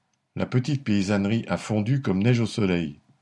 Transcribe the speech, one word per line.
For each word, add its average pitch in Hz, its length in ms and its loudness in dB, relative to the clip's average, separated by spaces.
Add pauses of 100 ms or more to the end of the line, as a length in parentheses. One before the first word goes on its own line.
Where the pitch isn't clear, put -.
(360)
La 92 100 -2
petite 131 380 -2
paysannerie 101 640 2
a 90 80 -2
fondu 110 440 -2
comme 98 220 0
neige 120 160 4
au 117 80 0
soleil. 87 540 -2 (220)